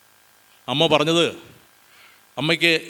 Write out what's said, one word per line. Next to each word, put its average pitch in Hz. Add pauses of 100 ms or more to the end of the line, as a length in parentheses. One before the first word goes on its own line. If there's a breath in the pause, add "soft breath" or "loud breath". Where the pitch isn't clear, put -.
(720)
അമ്മ 143 (100)
പറഞ്ഞത്, 160 (1160 soft breath)
അമ്മയ്ക്ക് 160 (200)